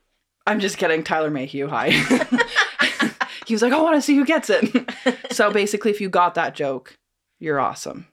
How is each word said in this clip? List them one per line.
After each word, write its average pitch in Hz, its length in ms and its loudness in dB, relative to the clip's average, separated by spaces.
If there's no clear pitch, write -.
I'm 214 120 0
just 196 200 -2
kidding, 160 260 2
Tyler 160 260 -2
Mayhew. 139 380 -6
Hi. 120 220 0
<laughs> - 400 2
He 226 80 0
was 214 80 0
like, 247 100 2
"I 302 80 2
wanna 320 220 4
see 285 140 4
who 277 80 4
gets 302 260 0
it." 190 200 2
<laughs> - 320 -4
So 208 200 2
basically, 202 400 0
if 208 80 -4
you 196 80 -4
got 175 260 2
that 156 220 -2
joke, 135 420 -6
you're 147 220 -2
awesome. - 520 -4